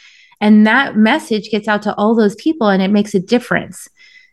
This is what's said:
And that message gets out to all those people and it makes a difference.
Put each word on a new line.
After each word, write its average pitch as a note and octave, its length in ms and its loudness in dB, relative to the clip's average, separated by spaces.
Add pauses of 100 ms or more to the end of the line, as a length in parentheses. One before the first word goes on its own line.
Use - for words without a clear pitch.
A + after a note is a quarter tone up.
(400)
And G#3+ 260 4
that B3 300 0
message G#3+ 560 0
gets G#3 160 -4
out G#3 160 -2
to G#3 120 -4
all G#3+ 200 0
those G#3 200 2
people D#4 320 0
and F#3+ 140 2
it F#3+ 100 0
makes G#3 220 0
a G3 60 0
difference. - 720 -4 (440)